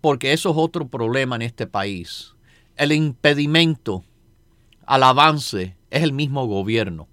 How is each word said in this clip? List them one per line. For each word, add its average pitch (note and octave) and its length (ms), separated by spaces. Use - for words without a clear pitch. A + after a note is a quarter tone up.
porque C#3 300
eso E3 160
es D3 80
otro D#3+ 280
problema B2 500
en A2+ 40
este A#2 260
país. G2 680
El D3 160
impedimento D3 1120
al C3+ 180
avance C3 760
es D3 140
el D#3 100
mismo C3+ 340
gobierno. G2 680